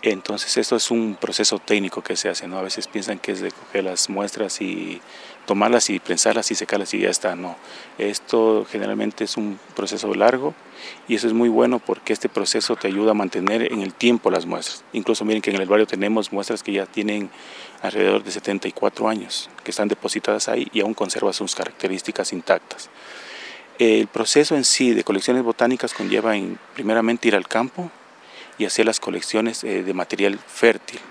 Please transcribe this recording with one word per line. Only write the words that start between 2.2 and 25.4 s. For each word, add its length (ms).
hace, 180
¿no? 120
A 20
veces 260
piensan 300
que 140
es 100
de 100
coger 340
las 220
muestras 540
y 400
tomarlas 420
y 100
prensarlas 520
y 40
secarlas 380
y 60
ya 100
está, 260
no. 220
Esto 720
generalmente 540
es 120
un 240
proceso 380
largo 400
y 80
eso 100
es 80
muy 160
bueno 300
porque 340
este 160
proceso 460
te 120
ayuda 240
a 40
mantener 580
en 80
el 140
tiempo 340
las 160
muestras. 380
Incluso 320
miren 160
que 80
en 60
el 80
herbario 240
tenemos 440
muestras 300
que 100
ya 140
tienen 460
alrededor 420
de 80
setenta 360
y 60
cuatro 360
años, 400
que 80
están 160
depositadas 640
ahí 220
y 100
aún 120
conservan 400
sus 220
características 760
intactas. 600
El 260
proceso 500
en 100
sí 280
de 100
colecciones 380